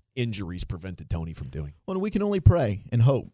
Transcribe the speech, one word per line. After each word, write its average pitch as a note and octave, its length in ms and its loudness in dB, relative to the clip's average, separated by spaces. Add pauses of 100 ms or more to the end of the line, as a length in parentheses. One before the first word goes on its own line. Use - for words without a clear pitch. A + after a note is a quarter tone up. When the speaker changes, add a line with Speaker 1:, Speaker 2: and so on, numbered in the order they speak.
(160)
Speaker 1:
injuries G2+ 480 -6
prevented F2 460 -10
Tony E2 240 -4
from C2 160 -12
doing. D2 240 -10 (120)
Speaker 2:
Well, F#3+ 100 -6
and F#3+ 60 -4
we G#3 100 -2
can G3+ 120 -6
only G3+ 160 -2
pray B2 540 6
and A#2 80 4
hope B2+ 320 4